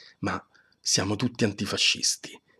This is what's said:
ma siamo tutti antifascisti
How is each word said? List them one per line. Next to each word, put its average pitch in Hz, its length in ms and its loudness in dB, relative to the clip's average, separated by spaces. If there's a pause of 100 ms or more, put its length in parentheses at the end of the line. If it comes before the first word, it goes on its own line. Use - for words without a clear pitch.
(200)
ma 92 260 -4 (360)
siamo 98 340 2
tutti 120 300 0
antifascisti - 960 0 (180)